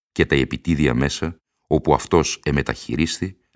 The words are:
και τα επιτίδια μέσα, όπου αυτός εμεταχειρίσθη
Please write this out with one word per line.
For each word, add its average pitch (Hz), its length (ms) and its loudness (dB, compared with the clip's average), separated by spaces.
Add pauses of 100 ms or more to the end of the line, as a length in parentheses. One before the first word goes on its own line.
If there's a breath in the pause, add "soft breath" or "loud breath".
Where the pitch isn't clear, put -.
(120)
και - 140 2
τα - 100 0
επιτίδια 69 580 0
μέσα, 71 420 -2 (320)
όπου 78 260 2
αυτός - 500 2
εμεταχειρίσθη 76 960 -4 (180)